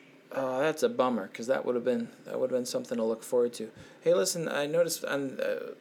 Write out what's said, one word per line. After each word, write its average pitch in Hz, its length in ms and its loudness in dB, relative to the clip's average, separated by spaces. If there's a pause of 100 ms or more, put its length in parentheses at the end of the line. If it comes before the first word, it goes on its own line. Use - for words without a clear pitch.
(320)
Oh, 131 260 -2
that's 151 240 2
a 120 60 6
bummer, 120 400 2
'cause 117 180 -10
that 135 180 2
would've 123 200 0
been, 120 240 2 (160)
that - 140 -6
would've 127 160 0
been 123 120 -2
something 123 320 -4
to 113 60 0
look 113 180 0
forward 120 320 2
to. 110 160 -8 (320)
Hey, 170 120 4
listen, 180 340 0
I 139 180 0
noticed 165 380 0
on, 139 360 -2
uh, - 400 -2